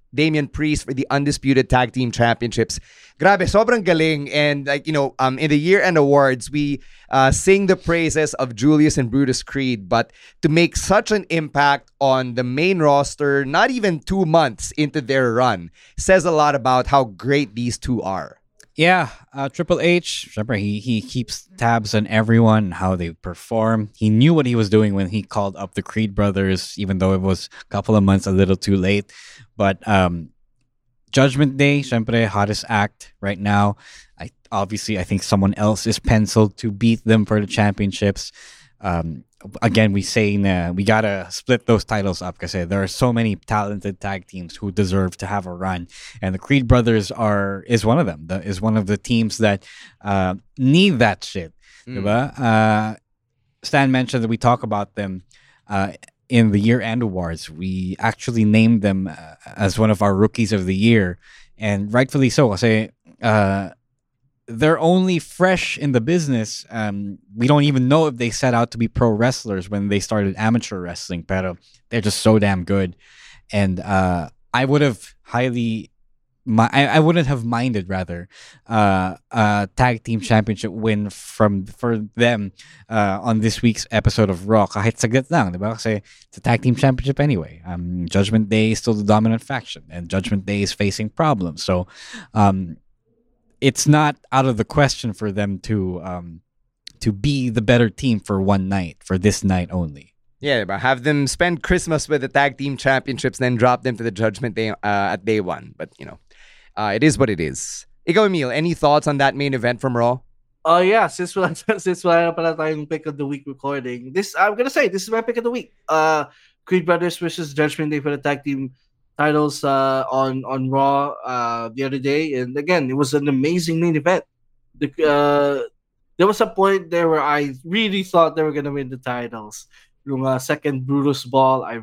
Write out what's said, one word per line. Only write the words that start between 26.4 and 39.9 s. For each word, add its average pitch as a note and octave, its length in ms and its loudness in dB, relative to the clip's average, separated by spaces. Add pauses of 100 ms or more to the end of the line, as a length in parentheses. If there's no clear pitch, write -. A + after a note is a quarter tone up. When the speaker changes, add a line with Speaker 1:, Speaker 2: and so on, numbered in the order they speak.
Speaker 2:
even G2 220 -2
though F#2+ 160 2
it F#2 60 0
was F#2+ 280 -2 (140)
a - 40 -20
couple G#2 280 -2
of G#2 80 6
months G2 240 4
a G2 60 0
little F#2+ 240 4
too G2 200 0
late. G2 360 0 (440)
But, G2 300 -2
um, F2+ 440 0 (840)
Judgment C3+ 440 2
Day, C#3+ 260 2
syempre, A2+ 440 0
hottest G2+ 420 -2
act G#2+ 520 -2
right G2+ 180 -4
now. G2+ 380 2 (420)
I, D#2+ 120 -14 (200)
obviously, G#2 480 -4
I F2+ 60 -4
think G2 180 -2
someone G2 320 2
else G#2+ 320 0
is A2+ 140 -2
penciled G#2+ 560 2
to A2 160 -6
beat A2+ 320 0
them A2 200 4
for G#2+ 160 0
the G#2 60 -2
championships. G2+ 880 -2 (480)
Um, E2 420 -4 (400)
again, A2 300 2